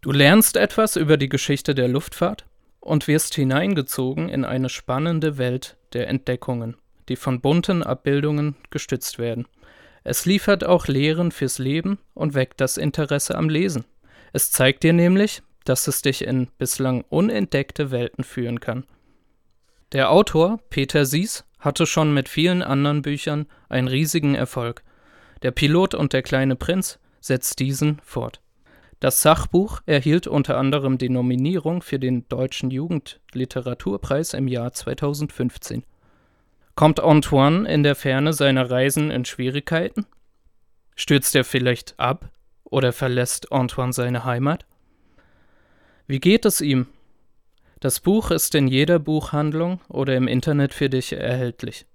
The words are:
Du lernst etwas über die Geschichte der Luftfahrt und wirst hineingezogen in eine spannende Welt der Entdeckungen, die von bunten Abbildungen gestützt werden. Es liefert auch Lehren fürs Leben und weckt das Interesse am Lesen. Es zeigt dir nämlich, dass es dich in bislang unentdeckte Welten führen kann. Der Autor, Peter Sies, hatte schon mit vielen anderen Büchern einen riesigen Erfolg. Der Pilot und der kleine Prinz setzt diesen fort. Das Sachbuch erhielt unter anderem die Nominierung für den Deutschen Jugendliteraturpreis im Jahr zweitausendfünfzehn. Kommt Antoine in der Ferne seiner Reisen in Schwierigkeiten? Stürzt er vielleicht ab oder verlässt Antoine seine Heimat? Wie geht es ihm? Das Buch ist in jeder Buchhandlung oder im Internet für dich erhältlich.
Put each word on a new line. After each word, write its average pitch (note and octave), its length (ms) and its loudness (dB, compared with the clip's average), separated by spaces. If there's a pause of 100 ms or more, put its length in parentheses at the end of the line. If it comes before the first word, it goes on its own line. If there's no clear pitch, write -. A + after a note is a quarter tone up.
Du C#3 120 -4
lernst E3 460 6
etwas G#3+ 380 2
über D#3 200 4
die C#3 140 -2
Geschichte C#3 440 0
der B2+ 140 2
Luftfahrt F3 560 -4 (360)
und - 280 -2
wirst D3+ 260 0
hineingezogen C#3+ 920 -2
in C3+ 160 -2
eine B2+ 240 -2
spannende D3+ 720 -2
Welt B2+ 400 -4 (160)
der A#2+ 140 -4
Entdeckungen, B2 680 -4 (320)
die B2+ 80 -2
von B2+ 240 -2
bunten E3+ 420 2
Abbildungen C#3+ 760 0 (120)
gestützt - 500 -6
werden. A#2 280 -4 (560)
Es - 240 -4
liefert G3+ 380 2
auch F3 240 2
Lehren D#3 440 0
fürs - 260 -4
Leben D#3+ 400 -2 (140)
und D3+ 220 -4
weckt C3 260 -2
das C3 160 0
Interesse C#3+ 600 -2
am D#3 120 0
Lesen. D#3 380 -2 (480)
Es - 160 0
zeigt C3+ 320 2
dir E3 100 6
nämlich, F3+ 500 4 (220)
dass - 220 0
es - 160 -4
dich C3+ 220 0
in B2+ 240 -2 (100)
bislang B2+ 500 -2
unentdeckte E3 840 -2
Welten B2 340 -4
führen A#2+ 360 -6
kann. B2 240 -6 (1080)
Der C3+ 180 2
Autor, F#3 580 4
Peter C#3 380 0
Sies, D#3 400 -4 (140)
hatte D#3 260 0
schon D#3 260 2
mit C#3 160 0
vielen F3+ 320 0
anderen C#3+ 400 0
Büchern D3 460 -4 (240)
einen B2+ 180 0
riesigen D3 460 2
Erfolg. A#2+ 480 -4 (600)
Der B2+ 100 0
Pilot E3 420 2
und C#3+ 180 0
der C3 100 0
kleine C3+ 340 0
Prinz - 420 -4 (220)
setzt - 400 -4
diesen C#3+ 440 0
fort. - 380 -10 (580)
Das - 220 0
Sachbuch F3 640 4
erhielt D3+ 400 2
unter C#3+ 300 0
anderem C3+ 420 0
die B2+ 120 -2
Nominierung C#3 720 0
für - 160 -6
den B2+ 300 -2
Deutschen B2+ 420 -4
Jugendliteraturpreis C3+ 1600 -6
im C3 140 -2
Jahr B2 240 -4
zweitausendfünfzehn. C#3 1120 -6 (880)
Kommt D#3 260 4
Antoine D3+ 680 4
in D3+ 140 2
der C#3+ 120 4
Ferne C#3 380 0
seiner C3+ 380 2
Reisen C3+ 400 0
in B2 140 -2
Schwierigkeiten? C#3+ 840 -4 (880)
Stürzt - 400 0
er B2+ 80 4
vielleicht B2+ 560 -2
ab B2+ 300 -2 (340)
oder B2+ 280 0
verlässt B2 600 -4
Antoine B2+ 400 -2
seine B2 320 -4
Heimat? C3 400 -2 (1400)
Wie C#3 140 -4
geht G#3 240 4
es G#3 160 2
ihm? C3 260 0 (960)
Das - 200 -2
Buch G#3+ 300 2
ist - 240 0
in C#3 140 4
jeder D3+ 300 4
Buchhandlung D#3 880 -2
oder C3+ 280 -2
im B2+ 120 2
Internet C#3 460 0
für C3+ 160 0
dich C3 220 -2
erhältlich. B2 840 -6